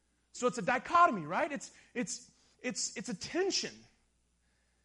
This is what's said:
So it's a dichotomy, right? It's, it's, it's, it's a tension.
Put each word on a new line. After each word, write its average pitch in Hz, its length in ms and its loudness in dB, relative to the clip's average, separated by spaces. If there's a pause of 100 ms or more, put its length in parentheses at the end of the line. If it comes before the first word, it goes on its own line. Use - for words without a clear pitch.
(320)
So - 160 -2
it's - 100 0
a 220 60 -4
dichotomy, 262 640 4
right? 240 260 -2
It's, - 180 -8 (240)
it's, - 380 -6 (300)
it's, - 360 -4
it's 233 120 -8
a 240 40 -6
tension. 330 600 -2 (1120)